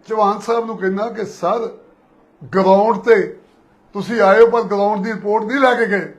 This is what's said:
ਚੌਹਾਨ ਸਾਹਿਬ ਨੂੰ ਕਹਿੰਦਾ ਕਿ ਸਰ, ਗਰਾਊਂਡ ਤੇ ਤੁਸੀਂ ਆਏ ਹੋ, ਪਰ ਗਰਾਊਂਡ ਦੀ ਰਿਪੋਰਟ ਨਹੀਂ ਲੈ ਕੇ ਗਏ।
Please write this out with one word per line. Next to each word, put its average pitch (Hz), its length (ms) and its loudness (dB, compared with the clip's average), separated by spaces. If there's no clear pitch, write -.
ਚੌਹਾਨ 214 320 0
ਸਾਹਿਬ 233 260 -4
ਨੂੰ 220 120 -10
ਕਹਿੰਦਾ 190 320 -4
ਕਿ 202 160 -8
ਸਰ, 214 440 -4
ਗਰਾਊਂਡ 196 420 4
ਤੇ 208 400 2
ਤੁਸੀਂ 208 280 -4
ਆਏ 202 200 6
ਹੋ, 233 60 8
ਪਰ 233 140 0
ਗਰਾਊਂਡ 202 420 -2
ਦੀ 226 100 -6
ਰਿਪੋਰਟ 208 300 -2
ਨਹੀਂ 254 160 -4
ਲੈ 254 160 2
ਕੇ 226 100 0
ਗਏ। 185 340 -4